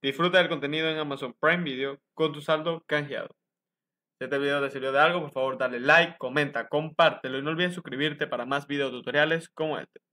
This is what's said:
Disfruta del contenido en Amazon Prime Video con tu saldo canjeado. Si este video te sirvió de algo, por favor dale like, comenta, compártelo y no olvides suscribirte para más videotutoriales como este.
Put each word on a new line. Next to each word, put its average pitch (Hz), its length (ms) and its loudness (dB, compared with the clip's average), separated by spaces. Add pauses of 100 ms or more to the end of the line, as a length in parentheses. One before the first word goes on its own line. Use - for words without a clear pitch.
Disfruta 170 380 2
del 175 100 2
contenido 156 400 -4
en 156 80 -4
Amazon 143 420 -6
Prime 175 240 2
Video 135 360 -6 (160)
con 156 180 -2
tu 147 80 -12
saldo 160 460 -2
canjeado. 143 480 -4 (800)
Si 131 80 -8
este 131 120 -2
video 139 240 0
te 139 80 -2
sirvió 135 220 -4
de 135 80 4
algo, 170 220 6
por 147 100 -8
favor 131 260 -2
dale 123 220 -2
like, 165 380 6
comenta, 139 500 -2
compártelo 156 720 2
y 135 40 -4
no 147 100 -4
olvides 180 240 -2
suscribirte 147 520 -4
para 120 180 -4
más 139 220 -4
videotutoriales 143 840 0
como 156 280 -4
este. - 240 -14 (120)